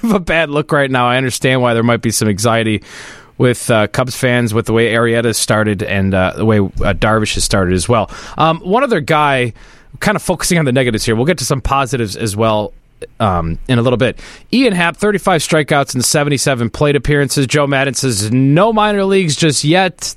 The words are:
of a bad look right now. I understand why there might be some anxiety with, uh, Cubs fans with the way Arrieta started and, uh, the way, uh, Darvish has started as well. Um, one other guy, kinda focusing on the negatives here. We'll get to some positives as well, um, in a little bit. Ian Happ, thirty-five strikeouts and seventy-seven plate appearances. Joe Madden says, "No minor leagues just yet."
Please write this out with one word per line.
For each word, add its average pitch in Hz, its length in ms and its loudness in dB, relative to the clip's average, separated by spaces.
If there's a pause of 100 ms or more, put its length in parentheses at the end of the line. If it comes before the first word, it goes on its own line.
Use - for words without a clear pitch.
of 233 80 -2
a 208 80 2
bad 165 300 0
look 147 240 -2
right 139 180 0
now. 123 160 2
I 123 100 2
understand 131 440 0
why 120 120 2
there 117 100 2
might 117 180 2
be 113 100 0
some 110 160 0
anxiety 110 560 0 (540)
with, 127 340 0
uh, 107 160 4
Cubs 127 280 -4
fans 120 380 0
with 113 120 0
the 110 80 -2
way 113 200 2
Arrieta 117 400 2
started 107 500 0
and, 95 300 0
uh, 92 220 2
the 95 100 -2
way, 110 140 4
uh, 98 340 0
Darvish 107 420 0
has 98 100 -2
started 92 280 0
as 90 140 -2
well. 113 240 0 (260)
Um, 160 220 0
one 214 240 0
other 233 160 0
guy, 139 540 0 (480)
kinda 202 180 0
focusing 175 400 -2
on 156 60 2
the 127 80 0
negatives 123 320 0
here. 113 100 2
We'll 120 100 0
get 165 120 0
to 120 80 -6
some 127 160 -2
positives 123 560 -2
as 101 180 -4
well, 107 380 0 (460)
um, 85 480 0
in 123 120 2
a - 20 2
little 123 160 2
bit. 110 200 0 (360)
Ian 247 180 2
Happ, 170 240 0
thirty-five 196 460 0
strikeouts 151 520 0
and 123 120 -2
seventy-seven 139 640 0
plate 147 260 0
appearances. 143 520 0
Joe 147 200 0
Madden 139 280 0
says, 107 360 -2
"No 143 400 4
minor 208 320 2
leagues 196 320 0
just 151 300 0
yet." 180 520 0